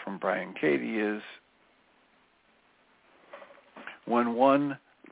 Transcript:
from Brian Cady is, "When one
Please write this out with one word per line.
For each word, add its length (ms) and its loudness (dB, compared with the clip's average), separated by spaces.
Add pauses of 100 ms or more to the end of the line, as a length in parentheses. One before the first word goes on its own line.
from 160 -8
Brian 340 -2
Cady 460 0
is, 240 -2 (2750)
"When 300 2
one 420 4 (340)